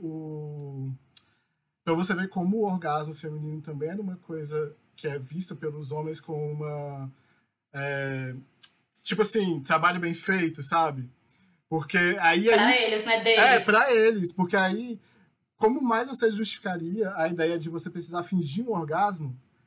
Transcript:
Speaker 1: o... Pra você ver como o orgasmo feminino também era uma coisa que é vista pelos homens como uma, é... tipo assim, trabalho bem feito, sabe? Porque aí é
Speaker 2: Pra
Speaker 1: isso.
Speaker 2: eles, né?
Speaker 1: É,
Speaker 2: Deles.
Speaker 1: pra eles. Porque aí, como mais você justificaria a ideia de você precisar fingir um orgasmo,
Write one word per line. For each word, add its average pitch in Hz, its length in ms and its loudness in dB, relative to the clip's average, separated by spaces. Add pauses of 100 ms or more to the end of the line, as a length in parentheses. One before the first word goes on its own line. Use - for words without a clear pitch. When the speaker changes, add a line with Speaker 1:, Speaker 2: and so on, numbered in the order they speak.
Speaker 1:
o... 147 920 -8 (960)
Pra 165 80 0
você 185 200 0
ver 190 140 -2
como 190 300 -2
o 214 80 0
orgasmo 156 500 -4
feminino 151 460 -8
também 151 280 -8
era 202 120 -6
uma 185 160 -8
coisa 151 580 -8 (180)
que - 140 -12
é 143 100 -6
vista 147 380 -8
pelos 147 380 -8
homens 156 260 -6
como 151 320 -6
uma, 147 580 -8 (640)
é... 135 640 -6 (680)
tipo 190 160 0
assim, 185 400 2
trabalho 170 400 2
bem 170 120 -2
feito, 175 480 -2
sabe? 143 480 0 (600)
Porque 160 280 -2 (220)
aí 175 300 6
é 220 60 8
Speaker 2:
Pra 208 160 6
Speaker 1:
isso. 247 160 6
Speaker 2:
eles, 214 180 0
né? 226 100 4
Speaker 1:
É, 220 60 0
Speaker 2:
Deles. 226 440 6
Speaker 1:
pra 233 280 6
eles. 220 400 4
Porque 190 240 0
aí, 214 420 0 (560)
como 254 260 2
mais 247 260 2
você 233 240 2
justificaria 196 840 -4
a 165 120 0
ideia 170 320 0
de 160 100 -8
você 165 200 -6
precisar 175 340 -6
fingir 175 440 -2
um 226 60 -2
orgasmo, 160 640 -2 (300)